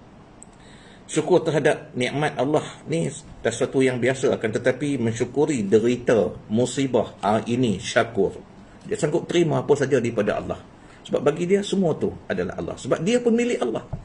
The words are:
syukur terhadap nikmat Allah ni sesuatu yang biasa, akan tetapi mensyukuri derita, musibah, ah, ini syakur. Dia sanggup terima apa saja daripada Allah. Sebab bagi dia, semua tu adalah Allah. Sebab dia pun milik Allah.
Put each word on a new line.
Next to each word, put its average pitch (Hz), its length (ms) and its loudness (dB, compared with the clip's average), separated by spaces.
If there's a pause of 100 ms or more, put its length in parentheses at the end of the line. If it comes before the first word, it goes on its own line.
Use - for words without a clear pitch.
(1080)
syukur 165 320 2
terhadap 151 560 0
nikmat 127 400 -2
Allah 139 260 0 (220)
ni 165 240 -2 (320)
sesuatu 123 400 0
yang 131 160 4
biasa, 120 400 2
akan 110 140 -4 (100)
tetapi 135 400 0
mensyukuri 120 640 0
derita, 113 720 2 (160)
musibah, 123 720 0
ah, 104 240 2
ini 117 320 0
syakur. 101 560 0 (480)
Dia - 160 -6
sanggup 160 240 0
terima 147 400 2
apa - 80 2
saja 135 240 4
daripada 113 400 0
Allah. 87 240 -6 (480)
Sebab - 160 -2
bagi 165 240 0
dia, 196 160 2
semua 185 320 0
tu 90 160 -2 (160)
adalah 92 320 -4
Allah. 82 160 -8
Sebab - 240 -2
dia 202 240 2
pun 233 80 4
milik 240 320 0
Allah. - 240 -4 (160)